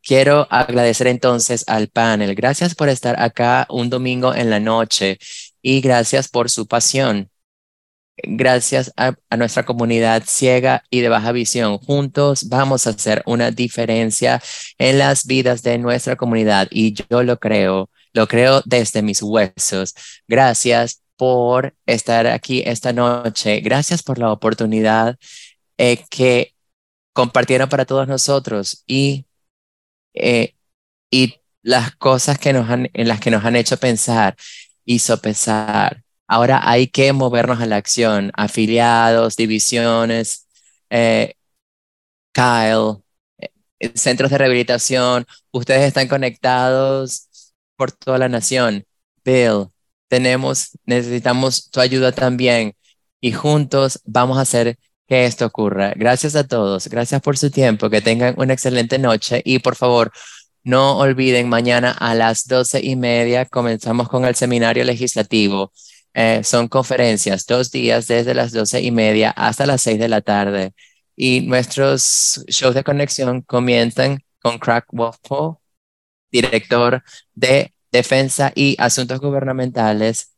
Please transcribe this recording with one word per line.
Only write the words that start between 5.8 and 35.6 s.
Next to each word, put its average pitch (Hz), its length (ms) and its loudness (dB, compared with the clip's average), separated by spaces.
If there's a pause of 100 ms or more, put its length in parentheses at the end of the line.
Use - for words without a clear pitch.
gracias 127 480 0
por 120 220 -2
su 110 160 -4
pasión. 117 640 -2 (920)
Gracias 127 760 0
a, 127 160 0 (160)
a 117 80 -2
nuestra 120 260 -2
comunidad 113 600 0
ciega 127 640 0
y 123 100 0
de 120 80 2
baja 113 240 0
visión. 117 460 -2
Juntos 143 720 -2
vamos 135 360 0
a 117 40 0
hacer 107 340 -2
una 120 260 0
diferencia 117 920 -2 (340)
en 131 220 2
las 139 260 2
vidas 123 380 0
de 120 160 -2
nuestra 123 380 -2
comunidad 107 540 0
y 110 220 0
yo 120 300 -2
lo 123 160 0
creo, 98 500 0 (240)
lo 110 160 2
creo 131 380 4
desde 117 340 0
mis 104 220 -2
huesos. 101 720 -2 (340)
Gracias 117 720 2 (160)
por 127 580 0 (120)
estar 117 400 0
aquí 127 400 -2
esta 120 260 -4
noche. 120 680 -2
Gracias 135 420 -2
por 127 160 -6
la 117 120 0
oportunidad, 110 840 0 (640)
eh, 123 320 2
que 127 440 2 (580)
compartieron 127 560 0
para 135 160 0
todos 135 220 -2
nosotros 135 800 -4
y, 139 400 -2 (880)
eh, - 400 0 (560)
y 127 240 0 (260)
las 120 360 0
cosas 135 420 2
que 143 140 0
nos 120 180 0
han, 123 240 -2
en 117 140 0
las 113 120 0
que 120 120 0
nos 107 120 0
han 117 120 0
hecho 120 220 0
pensar 113 580 0 (480)
y 120 160 0
sopesar. 107 1040 -2 (240)